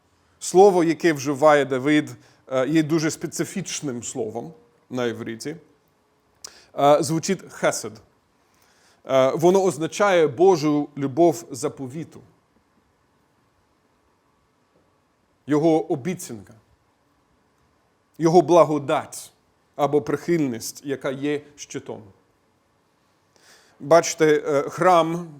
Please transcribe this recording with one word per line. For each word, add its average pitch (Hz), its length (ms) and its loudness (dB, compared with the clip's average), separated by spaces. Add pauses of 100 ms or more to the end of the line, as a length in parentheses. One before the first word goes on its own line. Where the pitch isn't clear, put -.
(380)
Слово, 180 460 6
яке 170 280 0
вживає 143 520 4
Давид, 135 460 0 (420)
е, 131 160 -2
є 160 140 2
дуже 156 280 -2
специфічним 151 920 -8
словом 117 500 -10 (380)
на 123 160 -4
івриті. 113 500 -10 (1200)
Е, 143 240 4
звучить 160 400 -4 (100)
хесед. 135 400 -6 (1120)
Е, 131 240 4
воно 175 340 2
означає 170 640 0
Божу 147 680 2
любов 143 540 0
заповіту. 139 720 -10 (3250)
Його 160 460 0
обіцянка. 123 640 -10 (1700)
Його 165 220 4
благодать 147 880 0 (440)
або 147 260 0
прихильність, 147 840 -4
яка 139 260 -8
є 143 300 -6 (160)
щитом. - 460 -16 (1800)
Бачите, 156 640 2
е, 143 160 0
храм, 165 640 0 (120)